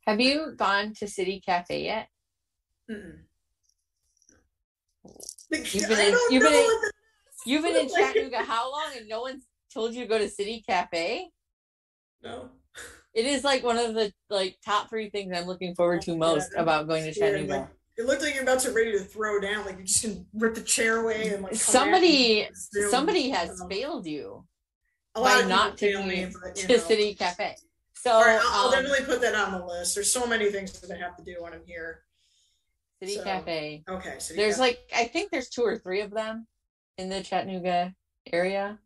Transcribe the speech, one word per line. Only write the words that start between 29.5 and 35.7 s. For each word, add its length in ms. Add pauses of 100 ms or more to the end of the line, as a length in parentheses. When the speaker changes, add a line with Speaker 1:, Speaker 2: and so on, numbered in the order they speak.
Speaker 2:
the 140
list. 300
There's 160
so 140
many 260
things 280
that 160
I 20
have 200
to 60
do 200
when 100
I'm 120
here. 380 (960)
Speaker 1:
City 140
Speaker 2:
So, 80
Speaker 1:
Cafe. 680
Speaker 2:
okay, 300
City 200
Speaker 1:
There's 180
Speaker 2:
Cafe. 120
Speaker 1:
like, 100 (160)
I 100
think 260
there's 180
two 140
or 140